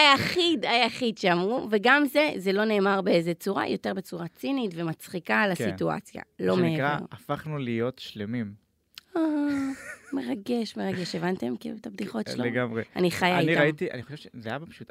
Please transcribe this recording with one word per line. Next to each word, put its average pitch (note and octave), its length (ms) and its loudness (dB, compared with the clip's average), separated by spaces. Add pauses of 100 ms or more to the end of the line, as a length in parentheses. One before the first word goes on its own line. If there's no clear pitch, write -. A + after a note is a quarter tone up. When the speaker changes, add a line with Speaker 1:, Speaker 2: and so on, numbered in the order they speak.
Speaker 1:
היחיד, D4+ 640 4
היחיד A3+ 540 2
שאמרו, F#3 520 2
וגם B3 360 4
זה, D4 300 2
זה F#3+ 160 0
לא G3+ 120 2
נאמר G3+ 360 4
באיזה F3 340 2
צורה, F#3+ 340 -2
יותר G3+ 260 -2
בצורה F3 340 -8
צינית B3+ 460 -4
ומצחיקה E3+ 640 -4
על G3+ 140 2
Speaker 2:
כן. C3 140 -2
Speaker 1:
הסיטואציה, D#3 540 -4 (180)
לא F#3 160 2
Speaker 2:
מה F3+ 60 4
שנקרא, D#3+ 300 2
Speaker 1:
מעבר. - 200 -4
Speaker 2:
הפכנו D3 460 -6
להיות A#2+ 400 -2
שלמים. G#2+ 640 -8 (520)
Speaker 1:
אה, E4 60 2 (880)
מרגש, A#3+ 640 -4
מרגש. F#3 380 -4
הבנתם F#3 420 -2
כאילו A3+ 200 -10
את - 100 -16
הבדיחות G3 400 -8
שלו? B2 180 -4
Speaker 2:
לגמרי. A#2 380 -2 (140)
Speaker 1:
אני F3 140 4
חיה F3+ 280 2
Speaker 2:
אני D#3+ 120 2
Speaker 1:
איתם. E3 100 4
Speaker 2:
ראיתי, D#3 300 2
אני B2 120 -10
חושב C#3 140 -14
שזה A2+ 320 -14
היה A#2+ 120 -6
פשוט, - 300 -18